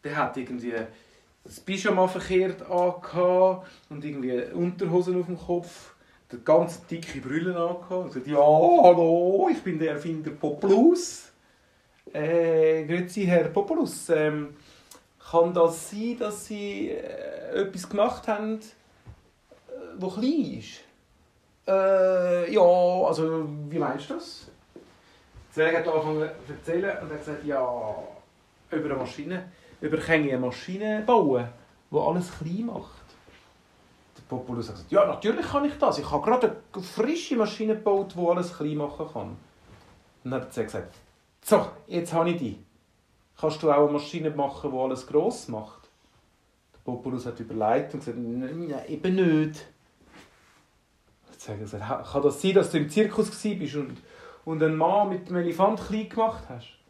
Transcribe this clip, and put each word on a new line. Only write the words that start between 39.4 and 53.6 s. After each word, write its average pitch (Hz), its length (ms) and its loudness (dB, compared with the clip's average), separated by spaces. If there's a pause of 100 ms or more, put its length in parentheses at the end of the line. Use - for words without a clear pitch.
Dann 127 100 -6
hat 127 100 -4
der - 80 -16
Zwerg 110 160 -4
gesagt: - 280 -10 (460)
„So, - 260 2 (200)
jetzt 170 260 -4
habe 165 160 2
ich 170 80 -2
die. 104 260 -8 (760)
Kannst 156 240 -4
du 156 80 4
auch 143 120 6
eine 147 80 4
Maschine 156 400 -4
machen, 139 400 -4
die 131 60 -6
alles 131 300 -4
gross 175 400 0
macht?“ 107 420 -14 (840)
Der - 100 -20
Populus 123 420 -8
hat 113 140 -10
überlegt 110 540 -2
und 135 60 -8
gesagt: 120 180 -10
„N-, 131 500 -8
nein, 139 200 -10
eben 185 280 -2
nicht.“ 156 500 2 (1600)
Der - 100 -20
Zwerg 107 200 -12
hat 110 40 -10
gesagt: 101 240 -10
„Ha-, 127 240 -6
kann 139 100 0
das 143 200 2
sein, 185 120 2
dass 185 180 6
du 165 60 0
im 151 120 0
Zirkus 214 420 2
gsi 208 240 -6
bist 147 200 -8